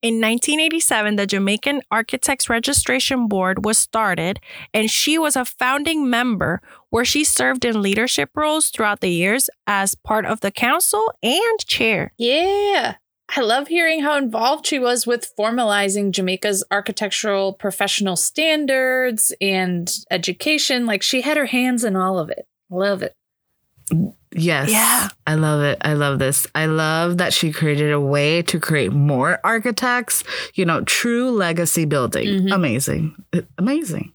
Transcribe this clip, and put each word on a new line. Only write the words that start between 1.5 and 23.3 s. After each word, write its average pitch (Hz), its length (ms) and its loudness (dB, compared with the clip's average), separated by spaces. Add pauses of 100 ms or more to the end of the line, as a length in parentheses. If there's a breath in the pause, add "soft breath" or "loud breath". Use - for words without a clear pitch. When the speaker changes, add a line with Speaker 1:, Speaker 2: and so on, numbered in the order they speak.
Speaker 1:
Architects 226 580 -2
Registration 247 760 0
Board 190 380 0
was 220 140 0
started, 185 600 -2 (340 loud breath)
and 220 180 2
she 302 260 2
was 294 180 2
a 254 100 0
founding 285 640 0
member 226 520 0 (300 loud breath)
where 226 120 0
she 294 200 0
served 262 420 0
in 220 160 0
leadership 214 540 0
roles 302 340 0
throughout 208 320 -2
the 190 80 0
years 185 400 0 (160)
as 196 300 0
part 214 300 -2
of 220 160 -4
the 196 100 -2
council 370 600 0 (120)
and 415 420 0
chair. - 520 0
Speaker 2:
Yeah. 349 760 0 (400)
I - 60 0
love 247 260 2
hearing 320 360 0
how 294 140 0
involved 254 500 0
she 294 120 0
was 247 280 0
with 240 300 -4
formalizing 208 720 0
Jamaica's 185 600 -2
architectural 202 800 -2
professional 196 640 -2
standards 262 1300 0
and 185 500 0 (180)
education. 240 760 0
Like, 208 180 0
she 262 180 0
had 285 140 0
her 285 120 0
hands 247 360 0
in 196 140 0
all 185 220 0
of 156 100 -4
it. - 180 -8 (220)
Love 190 320 -2
it. - 140 -8 (1160)